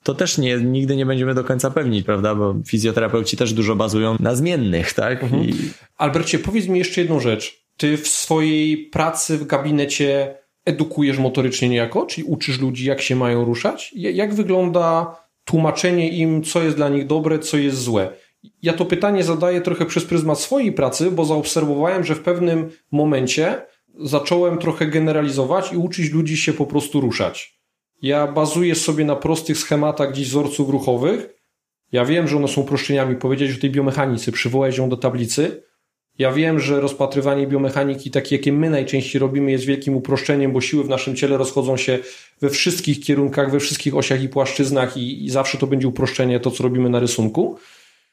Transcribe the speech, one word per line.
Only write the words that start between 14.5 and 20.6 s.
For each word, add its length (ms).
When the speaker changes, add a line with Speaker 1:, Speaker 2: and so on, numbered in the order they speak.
Speaker 2:
tłumaczenie 640
im, 340
co 200
jest 140
dla 120
nich 180
dobre, 320
co 180
jest 220
złe? 340
Ja 100
to 120
pytanie 400
zadaję 360
trochę 260
przez 180
pryzmat 360
swojej 320